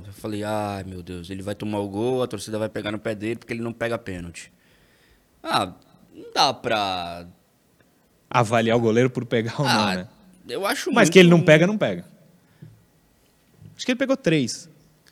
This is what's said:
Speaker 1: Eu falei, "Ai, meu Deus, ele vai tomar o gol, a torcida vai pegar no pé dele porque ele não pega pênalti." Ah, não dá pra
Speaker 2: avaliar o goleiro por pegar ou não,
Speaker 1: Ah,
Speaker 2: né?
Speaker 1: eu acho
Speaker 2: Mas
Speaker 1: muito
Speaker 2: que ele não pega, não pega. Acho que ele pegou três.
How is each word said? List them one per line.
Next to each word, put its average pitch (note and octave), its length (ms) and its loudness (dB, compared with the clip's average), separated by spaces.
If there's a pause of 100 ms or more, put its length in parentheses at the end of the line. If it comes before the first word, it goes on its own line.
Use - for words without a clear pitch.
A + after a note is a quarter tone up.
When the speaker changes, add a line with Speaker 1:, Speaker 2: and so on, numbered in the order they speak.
Speaker 1:
Eu G2 80 -16
falei, G#2+ 300 -8
"Ai, G#2 400 -4
meu F#2 180 -12
Deus, F2 280 -12
ele F#2+ 120 -10
vai G2+ 140 -8
tomar G#2+ 240 -6
o G2+ 80 -4
gol, A#2+ 340 -2
a B2 60 -2
torcida G#2+ 320 -8
vai A2 80 -2
pegar G#2+ 240 -8
no G#2+ 80 -8
pé A2+ 160 -6
dele G#2+ 220 -6
porque - 160 -14
ele A#2 80 -8
não A#2 100 -6
pega A#2 260 -6
pênalti." F2 540 -14 (920)
Ah, A2 320 -2 (400)
não G#4+ 200 -20
dá D3 200 2
pra F#2 720 -4 (1040)
Speaker 2:
avaliar A2+ 460 2
o B2 60 2
goleiro A#2 280 4
por B2 160 -6
pegar A#2 360 -2
ou C#3+ 40 -2
não, G3 60 2 (160)
Speaker 1:
Ah, F#2 80 -2
Speaker 2:
né? F#2 120 -8 (420)
Speaker 1:
eu F#3+ 160 -6
acho C4+ 260 -4
Speaker 2:
Mas A3+ 160 6
Speaker 1:
muito E3 60 2
Speaker 2:
que F#3+ 60 10
ele F3 100 10
não E3+ 120 8
pega, D#3 240 6
não G#3+ 120 0
pega. G2 260 -4 (1700)
Acho - 80 -14
que A#3+ 80 0
ele A#3+ 60 -4
pegou C4+ 180 0
três. - 520 -2 (420)